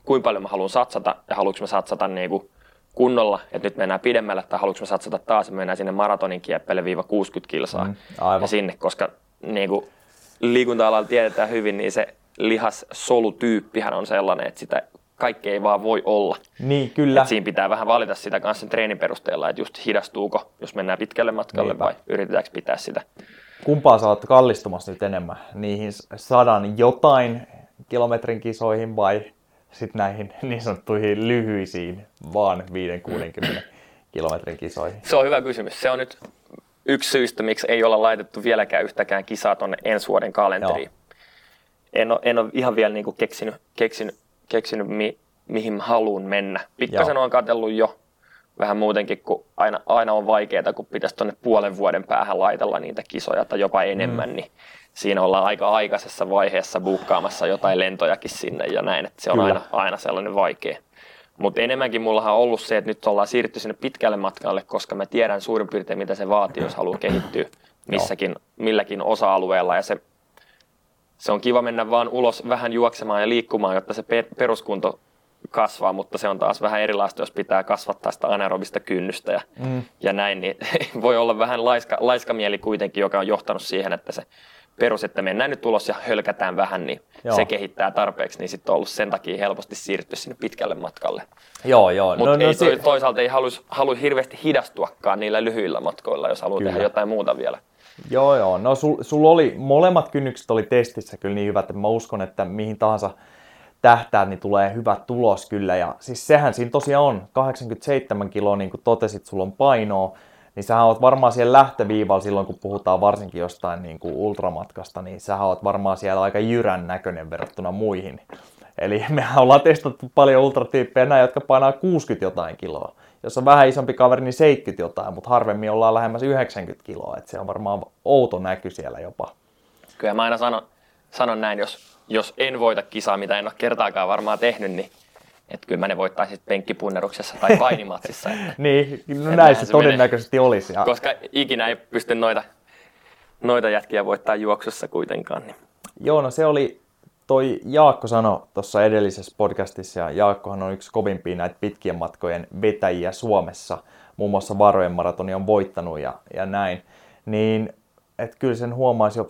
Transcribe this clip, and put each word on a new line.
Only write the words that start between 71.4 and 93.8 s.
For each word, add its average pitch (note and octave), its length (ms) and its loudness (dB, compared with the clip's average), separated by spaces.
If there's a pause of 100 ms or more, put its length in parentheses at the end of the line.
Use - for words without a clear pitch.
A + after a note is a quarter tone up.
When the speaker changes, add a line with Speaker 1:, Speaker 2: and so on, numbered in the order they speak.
Speaker 1:
kiva A#2+ 200 2
mennä A#2 280 -4
vaan A#2 200 2
ulos A#2+ 400 0
vähän A#2+ 240 -2
juoksemaan A2+ 480 0
ja A2 80 2
liikkumaan, G#2+ 460 0
jotta F#2+ 180 -4
se A2 100 -8
pe-, A#2 240 -2 (100)
peruskunto G#2+ 600 -2 (520)
kasvaa, G2+ 420 0
mutta G2 240 -8
se - 120 -4
on F#2+ 100 -4
taas G2+ 220 0
vähän G#2+ 200 0
erilaista, G#2 400 -2
jos - 100 -6
pitää G2 320 -2
kasvattaa G2+ 480 -4
sitä - 160 -4
anaerobista G2 520 -2
kynnystä F#2+ 520 -6
ja, F#2+ 100 -2 (240)
Speaker 2:
Mm. B2+ 160 -6 (180)
Speaker 1:
ja G2 140 0
näin, G2+ 280 -4
niin F#2+ 160 -6 (220)
<laughs> - 220 -10
voi A#2+ 160 4
olla A#2 220 2
vähän A#2 260 0
laiska, A#2+ 340 0
laiska B2 340 0
mieli G#2 240 -2
kuitenkin, G2+ 440 -4
joka G2 180 0
on G2 80 -2
johtanut G2+ 340 -2
siihen, F#2+ 320 -4
että - 180 -8
se - 100 -12 (580)
perus, A2 240 0
että G2 180 -6
mennään G2+ 280 -2
nyt C3+ 160 -8
ulos A2 220 0
ja G#2 80 -2 (120)
hölkätään G#2 480 -2
vähän, F#2 300 -2
niin B1+ 160 -8 (220)
Speaker 2:
Joo. A#2 120 -2
Speaker 1:
se A2 100 2
kehittää G2 460 -4
tarpeeksi, - 480 -4
niin F2+ 100 -8
sit - 200 -8
on F2 60 2
ollut D2 140 -2
sen G#2 200 -4
takia F#2 280 -6
helposti G2+ 380 -6
siirtyä - 400 -8
sinne - 240 -12
pitkälle - 360 -6
matkalle. - 480 -8 (420)
Speaker 2:
Joo, A#2 260 8
joo. F#2 260 2
Speaker 1:
Mut A#2+ 100 2
Speaker 2:
No, C#3+ 80 6
no, - 120 4
Speaker 1:
ei - 60 4
Speaker 2:
si- - 120 2
Speaker 1:
toi-, C3+ 140 4
toisaalta C3 420 2
ei A#2+ 60 2
halus-, B2+ 400 -2
halua C#3 280 0